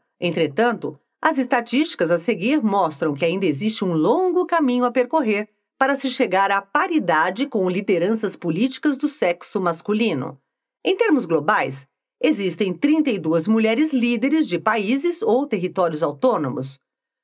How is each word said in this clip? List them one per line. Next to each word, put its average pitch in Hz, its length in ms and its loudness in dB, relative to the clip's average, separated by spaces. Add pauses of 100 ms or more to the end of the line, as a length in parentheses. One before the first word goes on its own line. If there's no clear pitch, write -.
(180)
Entretanto, 165 800 -2 (240)
as 302 160 2
estatísticas 247 720 0
a 175 80 4
seguir 220 460 0
mostram 170 500 0
que 139 120 -2
ainda 190 200 0
existe 175 380 -2
um 180 100 0
longo 339 520 2
caminho 247 400 2
a 247 60 0
percorrer 247 580 0 (280)
para 269 180 2
se 269 140 -4
chegar 196 420 2
à 196 100 2
paridade 196 840 0
com 190 240 0
lideranças 196 640 0
políticas 247 640 -2
do 294 100 -2
sexo 180 520 -4
masculino. 180 800 -2 (460)
Em 381 100 2
termos 311 300 2
globais, 156 600 0 (340)
existem 196 540 0
trinta 302 360 2
e 202 100 -2
duas 160 260 0
mulheres 226 460 2
líderes 247 560 2
de 175 100 -2
países 233 640 0
ou 254 240 2
territórios 175 560 -2
autônomos. 143 800 -2 (440)